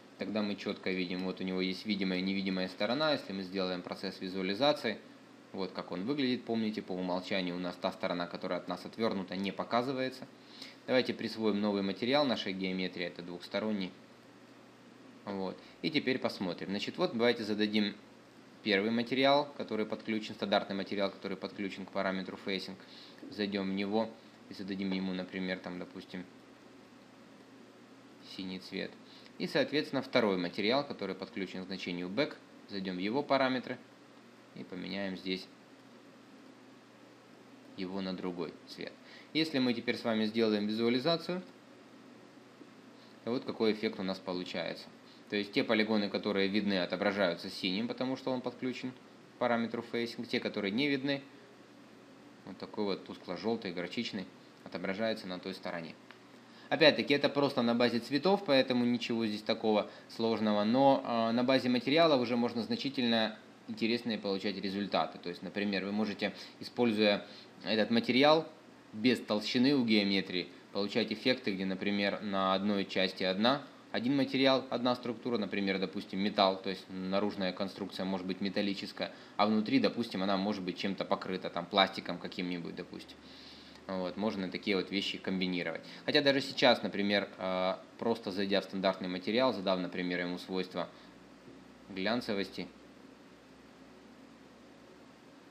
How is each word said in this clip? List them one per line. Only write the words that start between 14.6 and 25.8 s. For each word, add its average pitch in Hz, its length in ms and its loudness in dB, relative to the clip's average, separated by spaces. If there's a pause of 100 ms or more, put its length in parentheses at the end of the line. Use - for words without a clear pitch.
Вот. 98 320 -4 (240)
И 85 80 -2
теперь 131 300 0
посмотрим. 87 500 -4
Значит, 101 300 -4
вот 180 140 0
давайте 117 300 2
зададим 104 520 0 (680)
первый 104 300 2
материал, 135 680 4
который 107 300 -2
подключен, 110 480 -4
стандартный 101 400 0
материал, 98 340 -2
который 95 280 -8
подключен 95 500 -8
к - 40 -18
параметру 95 540 -2
facing. 95 300 -4 (560)
Зайдем 98 400 -2
в - 20 0
него 101 380 0 (380)
и - 60 -14
зададим 98 360 -4
ему, 95 220 -2
например, 92 460 -4
там, 90 180 -8
допустим, 90 480 -12 (2000)